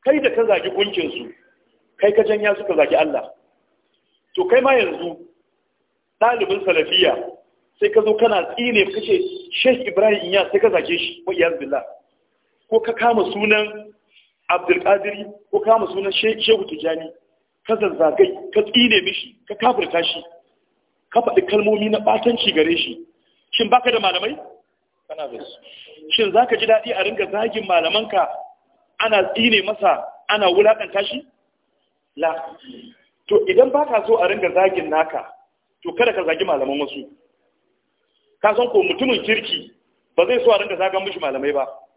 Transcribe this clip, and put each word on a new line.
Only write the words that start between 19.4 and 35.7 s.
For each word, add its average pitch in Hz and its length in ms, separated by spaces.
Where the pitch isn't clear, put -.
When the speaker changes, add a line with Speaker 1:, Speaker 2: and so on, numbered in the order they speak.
Speaker 1:
ka - 80
kafirta 185 480
shi, - 180
ka 233 120
faɗi 202 280
kalmomi 208 400
na 208 100
ɓatanci - 540
gare 160 240
shi. 85 220
Shin 226 180
baka 247 220
da 226 80
malamai? 196 380
Speaker 2:
Kana 151 240
da 117 120
su. - 140
Speaker 1:
Shin 208 200
za 226 140
ka 240 120
ji 220 100
daɗi 220 260
a 190 100
ringa 208 280
zagin 214 340
malamanka 190 640
ana 208 240
tsine 220 320
masa, 202 380
ana 208 180
wulaƙanta 202 580
shi? 262 200
La. 160 160
To - 220
idan 247 220
ba 285 160
ka 226 180
so 226 160
a 180 60
ringa 190 260
zagin 180 360
naka, 156 360